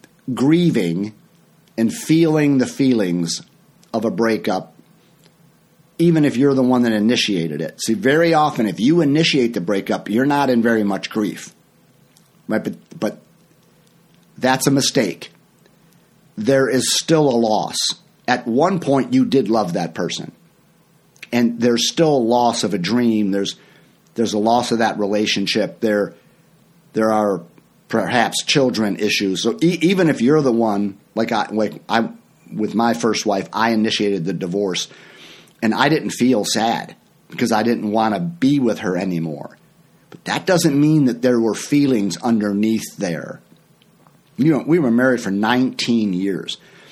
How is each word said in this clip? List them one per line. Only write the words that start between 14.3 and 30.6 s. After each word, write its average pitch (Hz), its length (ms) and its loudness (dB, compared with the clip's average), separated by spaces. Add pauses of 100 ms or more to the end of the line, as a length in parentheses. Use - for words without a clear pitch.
that's 131 300 0
a 143 40 2
mistake. 131 600 -2 (1040)
There 131 320 2
is 123 300 0
still 156 320 2
a 117 80 2
loss. 107 400 0 (500)
At 123 200 0
one 165 320 2
point, 131 340 0
you 131 120 4
did 104 240 0
love 107 240 0
that 85 200 -4
person, - 380 -6 (1000)
and 117 280 0
there's 117 300 2
still 156 260 2
a - 20 4
loss 120 460 2
of 98 100 -2
a 98 60 -2
dream. 107 520 2
There's, 98 260 -2 (580)
there's 107 180 -2
a 107 60 0
loss 120 320 2
of 113 80 0
that 110 180 0
relationship. 101 840 -2
There, 104 340 0 (800)
there 110 180 0
are 104 320 0 (440)
perhaps 110 560 0
children 110 540 0
issues. 98 460 -2
So 113 180 -2
e-, 170 200 2
even 180 280 2
if 123 120 0
you're 147 200 4
the 131 100 2
one, 104 460 0 (160)